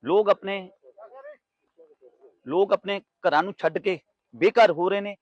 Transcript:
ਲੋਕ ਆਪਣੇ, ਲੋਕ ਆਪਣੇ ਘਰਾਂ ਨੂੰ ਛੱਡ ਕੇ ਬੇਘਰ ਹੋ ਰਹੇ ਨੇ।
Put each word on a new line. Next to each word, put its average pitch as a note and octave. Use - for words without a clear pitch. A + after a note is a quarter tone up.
ਲੋਕ G3+
ਆਪਣੇ, F#3+
ਲੋਕ F#3
ਆਪਣੇ G3
ਘਰਾਂ D#3+
ਨੂੰ G3
ਛੱਡ D#3+
ਕੇ F3
ਬੇਘਰ G#3
ਹੋ E3+
ਰਹੇ G3+
ਨੇ। G3+